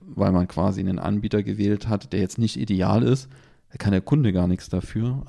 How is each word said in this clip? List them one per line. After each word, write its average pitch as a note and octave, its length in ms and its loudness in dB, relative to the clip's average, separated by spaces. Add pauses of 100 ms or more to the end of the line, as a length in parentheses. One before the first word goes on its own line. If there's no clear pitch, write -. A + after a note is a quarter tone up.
weil G2+ 300 0
man F2+ 160 4
quasi F#2+ 340 -2
einen F#2+ 180 -2
Anbieter G#2 440 -2
gewählt G#2 440 -2
hat, G#2 240 -4
der F#2 80 -2
jetzt F#2+ 180 -2
nicht A2+ 200 0
ideal G2+ 460 2
ist, B2 260 0 (400)
da - 80 -18
kann - 140 0
der F#2+ 100 2
Kunde B2+ 320 2
gar F2+ 140 2
nichts F2+ 200 0
dafür. A2+ 600 -4